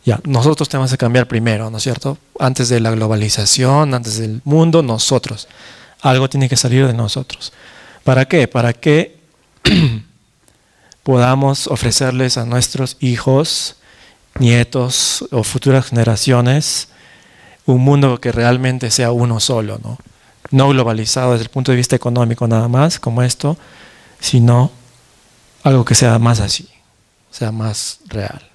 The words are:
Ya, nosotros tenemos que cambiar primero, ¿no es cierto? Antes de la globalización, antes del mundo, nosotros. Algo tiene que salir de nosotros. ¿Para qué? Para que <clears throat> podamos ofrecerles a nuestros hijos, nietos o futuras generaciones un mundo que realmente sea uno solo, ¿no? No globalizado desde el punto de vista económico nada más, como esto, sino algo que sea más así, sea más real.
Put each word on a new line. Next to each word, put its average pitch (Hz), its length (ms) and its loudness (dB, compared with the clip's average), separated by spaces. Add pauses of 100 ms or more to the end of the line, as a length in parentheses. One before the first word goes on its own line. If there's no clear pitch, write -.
Ya, 110 200 0
nosotros 143 440 0
tenemos 131 240 -2
que 131 60 -4
cambiar 120 280 0
primero, 110 440 -2
¿no 113 80 -12
es 107 40 -8
cierto? 139 360 -6 (200)
Antes 127 300 -2
de 120 100 2
la 113 140 0
globalización, 110 1000 0
antes 113 240 -6
del 110 260 -6
mundo, 160 380 4
nosotros. 117 680 -2 (540)
Algo 131 260 2
tiene 135 200 0
que 123 80 0
salir 127 300 2
de 123 60 0
nosotros. 113 600 -6 (500)
¿Para 131 240 2
qué? 139 220 2
Para 117 240 0
que 156 440 0 (460)
<clears throat> 139 400 2 (1000)
podamos 135 640 2
ofrecerles 127 680 -2
a 120 80 -6
nuestros 123 540 -4
hijos, 131 760 0 (640)
nietos 120 920 0
o 120 140 -2
futuras 135 420 0
generaciones 120 1000 0 (760)
un 127 160 4
mundo 139 400 2
que 120 120 -4
realmente 123 580 0
sea 120 220 0
uno 120 260 0
solo, 107 460 -4
¿no? 113 120 -10 (540)
No 139 180 4
globalizado 123 640 0
desde 117 120 0
el - 60 -14
punto 131 200 -4
de 127 60 4
vista 120 180 0
económico 120 540 -2
nada 113 180 2
más, 135 320 0
como 117 240 -2
esto, 143 340 -2 (640)
sino 123 540 2 (920)
algo 131 220 4
que 117 100 0
sea 113 240 2
más 117 220 2
así, - 280 -6 (640)
sea 110 220 -6
más 110 540 -8
real. - 360 -10 (120)